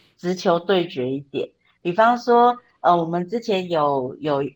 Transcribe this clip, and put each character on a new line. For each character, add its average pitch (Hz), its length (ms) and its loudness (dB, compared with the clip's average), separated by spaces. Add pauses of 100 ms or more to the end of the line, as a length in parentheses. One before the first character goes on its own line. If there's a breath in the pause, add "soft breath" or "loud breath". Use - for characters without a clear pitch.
(180)
直 180 160 -4
球 175 240 2
对 175 280 0
决 127 240 -6
一 139 100 -6
点。 - 280 -8 (340)
比 175 100 -4
方 226 260 4
说， 240 400 4 (220 loud breath)
呃， 175 140 4
我 170 120 0
们 175 200 -4
之 226 140 -6
前 185 300 -4
有， 143 500 -2
有 143 240 -2 (120)